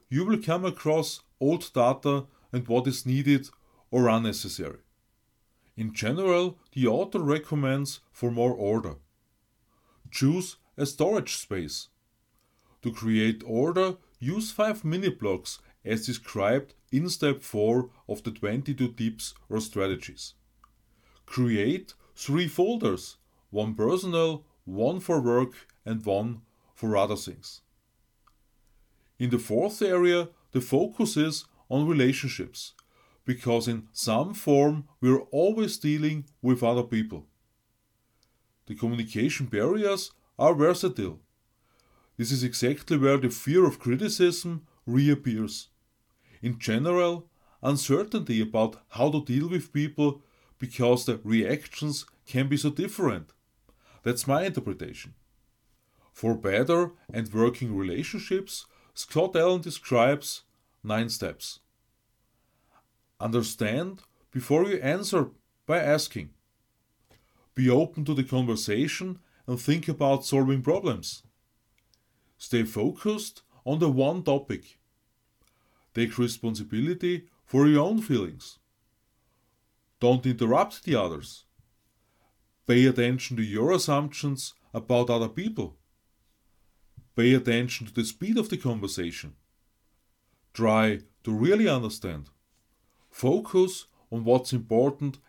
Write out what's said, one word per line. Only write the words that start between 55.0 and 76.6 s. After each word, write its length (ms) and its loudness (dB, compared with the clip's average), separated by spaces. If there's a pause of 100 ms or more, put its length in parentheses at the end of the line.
For 240 0
better 560 0 (200)
and 200 -6
working 420 0
relationships, 920 -6 (260)
Scott 420 -2
Allen 280 2
describes 800 0 (420)
nine 240 -2
steps. 500 -10 (1600)
Understand 840 -2 (280)
before 380 2
you 80 0
answer 540 0 (360)
by 120 2
asking. 520 -2 (1300)
Be 120 4
open 360 2
to 100 -2
the 80 2
conversation 960 -2 (280)
and 120 -4
think 300 0
about 360 0
solving 380 2
problems. 600 -2 (1120)
Stay 240 0
focused 800 -4 (220)
on 140 -2
the 100 2
one 340 0
topic. 560 -4 (1160)
Take 240 0
responsibility 1040 -2 (200)